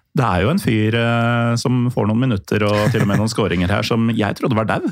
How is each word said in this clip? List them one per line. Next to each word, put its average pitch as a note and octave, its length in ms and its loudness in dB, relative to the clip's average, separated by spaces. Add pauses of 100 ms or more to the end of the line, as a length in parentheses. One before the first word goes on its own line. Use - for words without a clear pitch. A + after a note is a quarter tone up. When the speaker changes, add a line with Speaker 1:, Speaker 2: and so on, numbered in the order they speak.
(160)
Speaker 1:
Det C3 80 2
er F2+ 180 2
jo A2 80 2
en F#3 80 0
fyr, A2 360 0
eh, A#2 640 0
som B2 340 0
får A#2 160 -2
noen A2 140 0
minutter G#2+ 420 -2
og G#2 300 2
til A2+ 100 2
og G#2 60 0
med G2+ 100 2
noen G#2+ 100 0
Speaker 2:
<laughs> G#2+ 60 -8
Speaker 1:
skåringer F2+ 340 0
her, G#2 140 0
som A2+ 280 0
jeg A2 260 -2
trodde - 180 -2
var A2 100 0
dau. G#2 160 -2 (120)